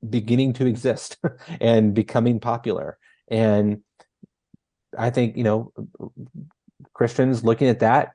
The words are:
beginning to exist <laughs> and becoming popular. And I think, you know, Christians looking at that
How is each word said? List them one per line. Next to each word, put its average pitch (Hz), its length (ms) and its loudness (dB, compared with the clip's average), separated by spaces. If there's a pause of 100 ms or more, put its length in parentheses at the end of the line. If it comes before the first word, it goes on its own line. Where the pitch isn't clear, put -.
beginning 120 460 0
to 131 120 -2
exist 120 520 -2 (220)
<laughs> - 200 -16
and 110 340 4
becoming 113 460 0
popular. 107 600 -6 (300)
And 107 520 2 (1120)
I 113 140 -2
think, 120 280 0
you 123 60 -2
know, 110 280 0 (1200)
Christians 123 500 0
looking 113 240 2
at 120 120 2
that 120 360 2